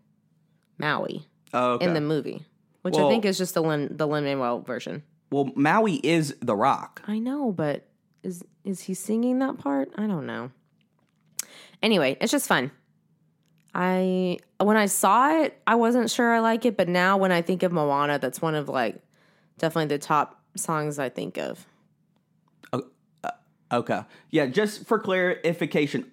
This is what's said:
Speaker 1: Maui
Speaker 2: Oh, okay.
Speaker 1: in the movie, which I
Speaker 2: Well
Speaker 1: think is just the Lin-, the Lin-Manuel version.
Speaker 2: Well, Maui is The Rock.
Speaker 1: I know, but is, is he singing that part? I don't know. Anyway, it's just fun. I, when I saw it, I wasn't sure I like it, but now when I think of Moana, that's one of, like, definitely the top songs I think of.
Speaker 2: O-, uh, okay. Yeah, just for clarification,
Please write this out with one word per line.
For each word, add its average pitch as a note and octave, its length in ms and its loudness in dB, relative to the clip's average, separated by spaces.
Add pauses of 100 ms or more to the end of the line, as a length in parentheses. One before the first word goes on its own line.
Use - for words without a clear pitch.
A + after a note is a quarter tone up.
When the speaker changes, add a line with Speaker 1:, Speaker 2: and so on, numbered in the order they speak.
(760)
Speaker 1:
Maui - 500 -4 (260)
Speaker 2:
Oh, B2 200 2
okay. A#2+ 120 -2
Speaker 1:
in F3 80 0
the D#3 80 0
movie, D3 440 -4 (360)
which F#3 140 -2
I - 60 4
Speaker 2:
Well - 80 4
Speaker 1:
think A3 160 2
is F#3+ 120 0
just F#3 160 -4
the E3+ 80 0
Lin-, D3+ 300 0
the D#3 160 -2
Lin-Manuel C#3 540 -2
version. B2+ 420 -10 (280)
Speaker 2:
Well, C#3 240 0
Maui E3+ 480 4
is D#3 380 2
The A#2 140 0
Rock. A#2 520 0
Speaker 1:
I G#3+ 120 -4
know, B3+ 320 -4
but D#3 360 -4 (360)
is, F3+ 200 -10 (200)
is F#3+ 180 -8
he F#3+ 120 -8
singing A#3 460 -2
that C4+ 180 -4
part? C#4 380 -4
I G#3+ 100 -4
don't E3+ 220 -4
know. A#2 240 -8 (1300)
Anyway, F3 400 4
it's A#3 100 0
just - 160 0
fun. D3 240 2 (1040)
I, F#3 640 0 (220)
when G#3 180 4
I G#3 80 4
saw B3 560 4
it, - 260 -2
I A3+ 80 4
wasn't A#3 340 2
sure A#3 240 2
I A#3 60 4
like A3+ 260 2
it, A3+ 120 0
but F3+ 100 2
now F3+ 300 4
when F#3+ 140 4
I F3 100 4
think F3 220 -2
of F3+ 80 2
Moana, D3 480 2
that's C3 220 -4
one D#3+ 140 -2
of, C#3+ 140 -4
like, B2 320 -2 (560)
definitely D#3+ 380 0
the C#3 40 -2
top - 420 -2 (140)
songs D3+ 420 -4
I C#3 120 -2
think - 280 -8
of. - 280 -8 (1080)
Speaker 2:
O-, B2+ 140 -4 (380)
uh, - 80 -6 (400)
okay. A#2 300 -2 (280)
Yeah, D3+ 160 2
just G#3 420 -2
for A3 120 2
clarification, E3+ 1120 -2